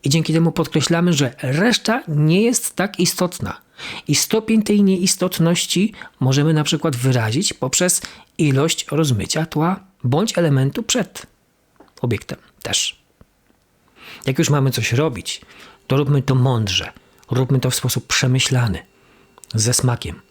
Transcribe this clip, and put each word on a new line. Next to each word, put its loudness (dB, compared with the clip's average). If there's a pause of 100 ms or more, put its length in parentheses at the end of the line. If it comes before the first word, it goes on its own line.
i 0
dzięki 0
temu 4
podkreślamy, 0
że 0
reszta 0
nie 2
jest 0
tak -4
istotna. -2 (460)
I 2
stopień 2
tej 4
nieistotności 0 (260)
możemy 2
na 2
przykład -2
wyrazić 0
poprzez -2 (360)
ilość 2
rozmycia 0
tła -2 (240)
bądź 0
elementu 2
przed -4 (800)
obiektem -4 (240)
też. -6 (1200)
Jak -2
już 2
mamy 2
coś -2
robić, -2 (460)
to 2
róbmy 2
to 0
mądrze. 0 (400)
Róbmy 2
to 0
w -4
sposób -4
przemyślany, 0 (680)
ze 0
smakiem. -2